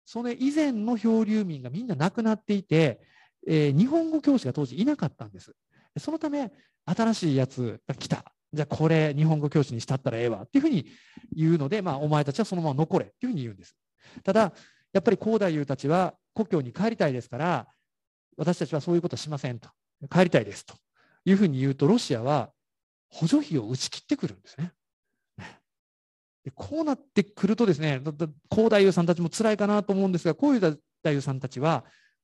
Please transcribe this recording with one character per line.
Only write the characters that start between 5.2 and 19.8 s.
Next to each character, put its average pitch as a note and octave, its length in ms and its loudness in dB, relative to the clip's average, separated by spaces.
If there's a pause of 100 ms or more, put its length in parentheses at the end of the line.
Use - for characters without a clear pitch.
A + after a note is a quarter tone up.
ん G#2 40 -20
で F#2+ 100 -20
す。 - 140 -20 (440)
そ - 120 -8
の D#4 80 -6
た D#4 120 -4
め、 C#4 200 -4 (360)
新 A3 280 0
し D#3+ 200 0
い - 20 2
や C3 100 2
つ A#2+ 400 -8
が C3+ 80 -6
来 - 140 -12
た。 - 160 -4 (260)
じ D3+ 120 -4
ゃ - 20 -2
あ - 120 -6
こ D#3 120 2
れ D#3 260 2
日 D3+ 100 2
本 D#3 160 2
語 D3 100 -2
教 D3+ 120 2
師 A#2+ 120 -4
に A2+ 80 -6
し - 20 -12
た C#3 120 -2
っ - 20 -8
た - 120 -4
ら A2+ 80 -4
え A#2 40 -2
え A#2+ 80 0
わ - 140 -6
っ - 20 -16
て - 100 -6
い C4+ 40 6
う - 20 2
ふ - 20 0
う E4 60 2
に F#3 160 0 (460)
言 D#3+ 240 2
う - 20 -2
の C#3 100 -2
で、 G3+ 140 -2
ま F3+ 100 -4
あ、 C3+ 80 -4
「お D3+ 80 -2
前 D3+ 160 4
た C#3 80 -2
ち - 60 -4
は A3 80 0
そ F#3 100 -6
の E3+ 60 -2
ま D#3 80 -2
ま C3 60 -4
残 D#3+ 240 2
れ」 - 60 -4
っ - 20 -20
て - 180 -10
い - 20 -4
う - 0 -
ふ - 40 -4
う - 20 -4
に C#3+ 80 -4
言 A#2 80 -8
う - 20 -14
ん G2 60 -20
で - 60 -20
す。 - 120 -20 (480)
た F#3+ 80 0
だ、 G#3+ 220 2 (400)
や G3 60 4
っ - 20 -2
ぱ A#3+ 80 4
り F#3+ 80 2
幸 A3 160 0
太 G#3 140 2
夫 D3+ 180 0
た C3+ 100 -4
ち - 100 -8
は E3+ 280 2 (180)
故 A3 140 -2
郷 D#3+ 160 0
に A#2+ 100 -10
帰 G#3 180 0
り A3+ 60 -6
た E3 120 2
い C3+ 40 0
で B2 80 -4
す - 80 -16
か A#2+ 80 -12
ら、 D3+ 320 -2 (720)
「私 E3+ 200 0
た D#3 80 -2
ち - 60 -8
は D3+ 80 -2
そ E3+ 120 -2
う - 20 4
い F3 60 4
う - 20 -2
こ E3+ 80 -4
と A#2+ 60 -6
は - 20 -10
し - 100 -10
ま D3+ 80 -6
せ C3 160 -6
ん」 A#2 80 -10
と。 - 80 -20 (420)